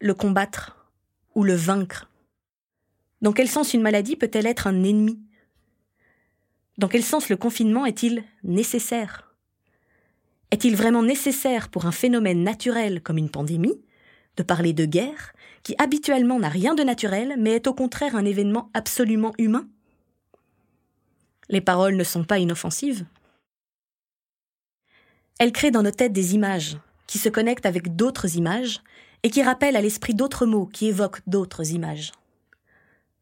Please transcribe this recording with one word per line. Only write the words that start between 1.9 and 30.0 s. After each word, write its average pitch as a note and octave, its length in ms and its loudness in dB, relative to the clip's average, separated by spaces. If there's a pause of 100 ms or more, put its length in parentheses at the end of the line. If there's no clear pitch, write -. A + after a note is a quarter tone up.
Dans G#3 120 4
quel B3+ 160 4
sens - 260 0
une A3+ 80 2
maladie G#3+ 340 2
peut-elle A3+ 300 0
être A#3 200 -2
un F#3 180 2
ennemi ? G#3+ 360 2 (1600)
Dans G3 100 2
quel A#3 140 2
sens D4+ 260 0
le G3 80 2
confinement A#3 480 0
est-il A#3 400 -2 (200)
nécessaire ? A3+ 880 -2 (1160)
Est-il G#3 260 2
vraiment A3+ 260 4
nécessaire B3+ 680 0
pour E3 160 -6
un E3+ 80 0
phénomène G#3+ 500 2
naturel G#3+ 600 -2
comme D#3+ 160 -2
une D#3 100 -2
pandémie E3 540 -2 (560)
de F3 40 -4
parler E3+ 300 0
de D#3+ 140 0
guerre, A3+ 480 -4 (300)
qui - 140 -10
habituellement C4+ 600 2
n'a F3+ 100 0
rien F#3+ 260 0
de D4 100 2
naturel, A#3 540 -2
mais G#3+ 120 2
est A3+ 160 0
au C4 80 0
contraire C4 420 -4
un G3+ 80 0
événement G3+ 480 0
absolument A3 640 0
humain ? A3+ 320 0 (1800)
Les G3 100 0
paroles F#3+ 360 2
ne F3+ 80 0
sont E3+ 200 -2
pas G3+ 140 2
inoffensives. F3+ 680 -4 (2250)
Elles A#3+ 140 4
créent D4 180 2
dans A3+ 120 4
nos G3+ 80 2
têtes A#3 220 0
des F#3 220 0
images, F3+ 440 0 (280)
qui - 120 -8
se A3 100 0
connectent A3+ 380 0
avec F3 300 -2
d'autres G#3 400 0
images, G#3+ 460 -2 (400)
et A3+ 80 2
qui C#4 120 2
rappellent B3+ 340 2
à G#3 40 4
l'esprit G#3 340 -2